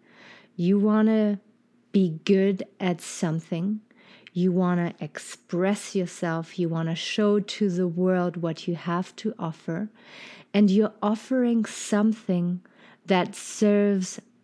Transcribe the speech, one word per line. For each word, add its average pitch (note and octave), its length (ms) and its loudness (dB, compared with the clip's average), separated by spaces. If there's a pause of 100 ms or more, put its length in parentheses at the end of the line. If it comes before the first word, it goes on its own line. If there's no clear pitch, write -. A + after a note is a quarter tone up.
(540)
You F#3 240 2
wanna G#3+ 600 2 (520)
be F3 340 2
good G3 380 2 (160)
at F3+ 220 -2
something. F3 800 -4 (520)
You F3+ 180 2
wanna F3 480 0
express - 960 -4
yourself. E3+ 640 -4
You E3+ 100 0
wanna E3 260 -2
show G#3 440 0
to G3+ 300 -2
the F3+ 180 0
world F3+ 500 0
what E3 300 -6
you F3 80 -2
have F3 420 -4
to G#3+ 220 -6
offer. E3+ 500 -8 (640)
And G#3 160 6
you're G#3 320 4
offering A#3 640 0
something F#3 960 0 (440)
that G3 300 2
serves G3+ 840 0 (240)